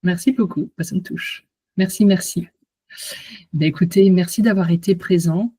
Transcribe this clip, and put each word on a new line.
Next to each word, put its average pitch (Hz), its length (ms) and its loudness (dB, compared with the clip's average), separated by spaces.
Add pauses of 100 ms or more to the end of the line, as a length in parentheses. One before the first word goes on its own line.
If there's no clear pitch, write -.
Merci 262 280 0
beaucoup. 220 460 -2
Bah, 170 60 -8
ça 170 120 -10
me 185 60 -2
touche. - 440 -12 (320)
Merci, 190 280 0
merci. 180 420 0 (1040)
Ben, 151 140 0
écoutez, 175 420 4
merci 180 320 2
d'avoir 196 300 2
été 170 240 2
présent. 175 640 0